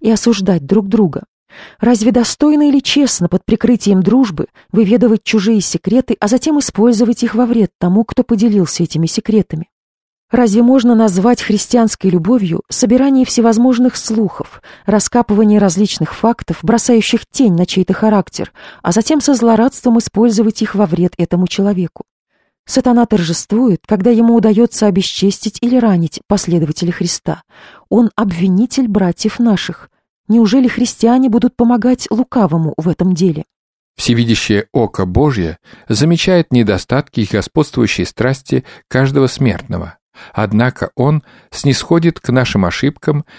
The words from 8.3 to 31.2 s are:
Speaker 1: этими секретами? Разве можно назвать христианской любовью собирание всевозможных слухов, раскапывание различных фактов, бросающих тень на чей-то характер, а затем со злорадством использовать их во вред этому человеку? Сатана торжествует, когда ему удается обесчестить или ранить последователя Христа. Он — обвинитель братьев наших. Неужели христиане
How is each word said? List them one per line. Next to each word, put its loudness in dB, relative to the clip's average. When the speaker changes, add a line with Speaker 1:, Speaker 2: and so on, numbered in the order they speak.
Speaker 1:
этими -4
секретами? -2
Разве 2
можно 4
назвать 2
христианской 0
любовью 0
собирание 2
всевозможных 2
слухов, -6
раскапывание 2
различных 0
фактов, -4
бросающих 0
тень 2
на 0
чей-то -2
характер, -2
а -2
затем 0
со 2
злорадством 0
использовать 0
их -4
во 2
вред -2
этому -2
человеку? -4
Сатана 2
торжествует, -2
когда 0
ему 4
удается 2
обесчестить -2
или 0
ранить 0
последователя -2
Христа. -6
Он — 2
обвинитель 0
братьев -2
наших. -2
Неужели 2
христиане 0